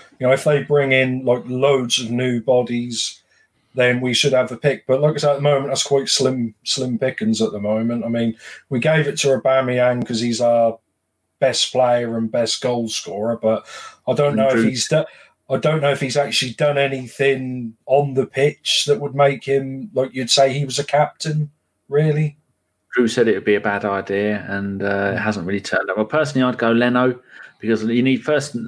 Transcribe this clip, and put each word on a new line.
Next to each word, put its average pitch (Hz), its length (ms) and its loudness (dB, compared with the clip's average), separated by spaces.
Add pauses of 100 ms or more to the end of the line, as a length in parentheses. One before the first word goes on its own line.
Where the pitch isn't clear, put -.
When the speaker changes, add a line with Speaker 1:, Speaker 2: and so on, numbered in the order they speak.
(180)
Speaker 1:
You 127 100 0
know, 131 40 6
if 135 120 0
they 147 180 2
bring 143 300 2
in, 131 320 2
like, 123 220 2
loads 127 540 0
of 117 100 -8
new 123 300 0
bodies, 120 800 -2 (540)
then 123 260 2
we 127 140 -2
should 139 180 2
have 127 200 2
a 117 40 -10
pick. - 300 -2
But 131 140 2
like 151 140 2
I 147 40 -4
said, 147 140 2
at 135 40 0
the 135 60 -6
moment, 139 260 2
that's 135 140 -2
quite 135 260 0
slim, 127 460 0 (100)
slim 123 340 -4
pickings 113 440 -2
at 107 100 0
the 104 80 -8
moment. 113 440 -2
I 117 40 -6
mean, 117 280 -2 (340)
we 131 80 -2
gave 156 280 2
it 147 120 -6
to 143 100 0 (100)
Aubameyang 123 680 2
'cause 113 140 -4
he's 117 200 -2
our 117 380 2 (600)
best 131 320 0
player 120 440 2
and 113 140 -2
best 117 320 -2
goal 120 260 -2
scorer, 107 480 -4
but 110 300 0 (420)
I 127 60 2
don't 143 220 2
know 110 100 2
if 131 60 4
Speaker 2:
True. 117 100 4
Speaker 1:
he's 123 260 0
do-, 139 160 2 (460)
I 131 80 0
don't 156 240 0
know 143 80 2
if 135 100 -2
he's 135 160 -4
actually 123 360 -2
done 143 260 0
anything 131 960 -2 (100)
on 139 280 2
the 131 120 0
pitch - 600 -2
that 143 140 2
would 139 140 -8
make 139 300 2
him, 135 480 -2
like 127 220 -2
you'd 127 160 -4
say, 139 220 4
he 143 120 -2
was 131 140 -6
a 147 60 -2
captain, 151 680 -2 (380)
really. 151 480 0 (580)
Speaker 2:
Drew 123 140 4
said 117 180 2
it 107 80 4
would 98 100 -6
be 104 120 4
a 101 40 0
bad 104 240 -2
idea, 101 640 -2
and, 98 360 -4
uh, 98 300 0
it - 40 -2
hasn't 101 280 -2
really 98 160 -2
turned 95 280 -4
up. 92 60 -2
Well, 107 100 0
personally, 139 400 0
I'd 123 120 -2
go 117 140 2
Leno, 123 460 2 (400)
because 107 260 0
you 117 180 2
need 131 200 2
first, 147 300 0 (160)